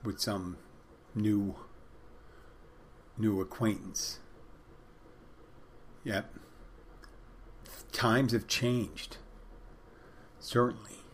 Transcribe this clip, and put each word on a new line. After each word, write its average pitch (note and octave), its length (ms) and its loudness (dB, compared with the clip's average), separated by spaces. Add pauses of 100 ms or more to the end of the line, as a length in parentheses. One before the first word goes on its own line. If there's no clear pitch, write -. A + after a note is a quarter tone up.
with G2+ 160 -2
some F#2 380 -2 (540)
new, G#2 440 4 (1600)
new G#2+ 220 6
acquaintance. G2 800 0 (1800)
Yep. G#2+ 280 0 (1600)
Times A#2+ 420 6
have A2+ 140 4
changed. - 680 2 (1200)
Certainly. - 600 2 (160)